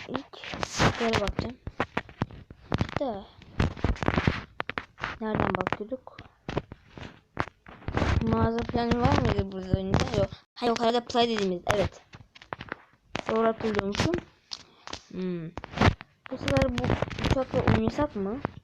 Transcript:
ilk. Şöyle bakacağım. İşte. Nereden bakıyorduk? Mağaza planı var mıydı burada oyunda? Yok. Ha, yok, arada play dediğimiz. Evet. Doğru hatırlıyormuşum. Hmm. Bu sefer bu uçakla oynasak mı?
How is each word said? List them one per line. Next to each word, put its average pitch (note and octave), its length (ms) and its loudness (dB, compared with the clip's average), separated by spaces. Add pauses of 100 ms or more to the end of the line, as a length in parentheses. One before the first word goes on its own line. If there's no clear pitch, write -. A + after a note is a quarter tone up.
ilk. - 300 -10 (600)
Şöyle A3+ 220 2
bakacağım. A3 360 -4 (1200)
İşte. A3 420 -2 (2000)
Nereden G#3+ 340 2
bakıyorduk? G3+ 640 -4 (2000)
Mağaza A3+ 360 2
planı A#3 420 0
var C#4 180 4
mıydı G3+ 340 0
burada F#3 260 -2
oyunda? F#3+ 400 0
Yok. G3 120 2 (240)
Ha, A#3+ 120 -2
yok, A#3 140 2
arada A#3+ 240 2
play A#3+ 240 4
dediğimiz. G3 340 0 (120)
Evet. G3 260 0 (1300)
Doğru A3+ 160 4
hatırlıyormuşum. A3 680 0 (920)
Hmm. F3+ 420 -6 (800)
Bu C4 80 -8
sefer C4 400 2
bu B3 60 -2 (420)
uçakla B3 480 2
oynasak A3+ 420 2
mı? G3+ 240 -4 (240)